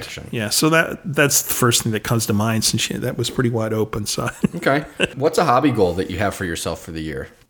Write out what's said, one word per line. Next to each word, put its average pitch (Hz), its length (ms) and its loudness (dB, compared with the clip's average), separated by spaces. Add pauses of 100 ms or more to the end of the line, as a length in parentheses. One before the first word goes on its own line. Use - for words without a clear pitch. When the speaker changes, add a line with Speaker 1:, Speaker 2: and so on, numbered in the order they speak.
Speaker 1:
selection. - 280 -12
Speaker 2:
Yeah, 107 180 -2
so 156 200 2
that, 165 340 2
that's 143 380 2
the - 120 -4
first 120 300 4
thing 117 80 0
that 107 120 -2
comes 117 240 0
to 110 60 2
mind, 110 300 2
since - 180 0
she, - 140 -4
that 120 220 -4
was 120 120 -2
pretty 123 200 0
wide 110 240 -2
open. 107 320 -2
So 117 240 -4 (120)
<laughs> - 140 0
Speaker 1:
Okay. 147 300 0 (300)
What's 135 220 0
a 180 80 4
hobby 135 260 4
goal 95 240 4
that 92 140 -2
you 90 100 -6
have 101 160 0
for 98 100 -6
yourself 82 360 -4
for 87 100 -14
the 80 100 -6
year? 69 280 -8 (200)